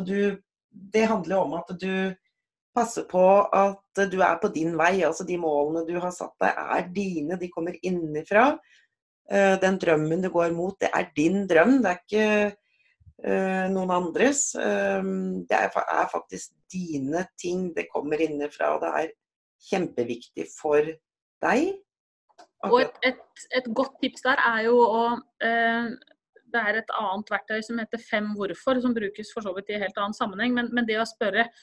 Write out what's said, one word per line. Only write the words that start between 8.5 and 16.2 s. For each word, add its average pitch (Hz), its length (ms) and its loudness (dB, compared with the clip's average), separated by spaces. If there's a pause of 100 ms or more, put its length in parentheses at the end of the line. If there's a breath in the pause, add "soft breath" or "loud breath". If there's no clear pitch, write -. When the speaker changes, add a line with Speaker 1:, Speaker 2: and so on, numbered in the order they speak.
Speaker 1:
Eh, 196 300 4
den 190 220 2
drømmen 160 420 2
du 185 80 -2
går 170 220 2
mot, 175 260 -4
det - 140 -2
er 180 180 0
din 185 380 0
drøm, 190 320 6
det 202 100 2
er 180 80 -4
ikke, 214 300 0 (880)
eh, 190 480 -2
noen 190 240 0
andres. 180 600 2
Eh, 202 500 0 (400)
det 175 160 0
er - 140 0
fa-, - 180 -2
er 170 180 0
faktisk - 440 -10 (140)